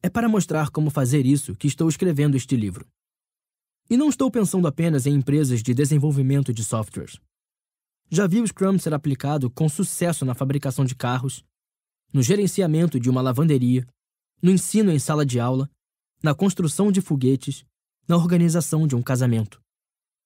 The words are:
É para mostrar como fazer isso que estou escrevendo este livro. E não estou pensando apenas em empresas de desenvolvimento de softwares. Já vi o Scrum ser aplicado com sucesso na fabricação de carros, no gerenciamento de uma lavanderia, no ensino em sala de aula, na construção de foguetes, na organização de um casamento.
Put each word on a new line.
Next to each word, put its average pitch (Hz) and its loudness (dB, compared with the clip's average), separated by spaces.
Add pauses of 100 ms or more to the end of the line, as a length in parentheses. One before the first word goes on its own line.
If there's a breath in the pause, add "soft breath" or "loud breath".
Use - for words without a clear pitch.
É 180 -2
para 233 0
mostrar 160 0
como 151 -2
fazer 135 0
isso 135 0
que 147 -2
estou 165 0
escrevendo 151 0
este 131 -2
livro. 101 -4 (1000)
E 233 2
não 302 4
estou 269 0
pensando 190 0
apenas 147 0
em 143 2
empresas 135 2
de 123 0
desenvolvimento 139 2
de 113 -6
softwares. - -8 (920)
Já 190 2
vi 190 2
o 226 0
Scrum 190 0
ser 160 -4
aplicado 143 -2
com 160 -2
sucesso 170 -2
na 127 -2
fabricação 139 -2
de 127 -2
carros, 127 -4 (680)
no 135 2
gerenciamento 170 2
de 120 0
uma 127 0
lavanderia, 127 2 (560)
no 180 4
ensino 196 2
em 147 2
sala 151 0
de 123 0
aula, 131 -2 (520)
na 151 0
construção 190 0
de 190 2
foguetes, 135 -2 (420)
na 170 2
organização 170 2
de 131 0
um 120 -2
casamento. 120 -2 (640)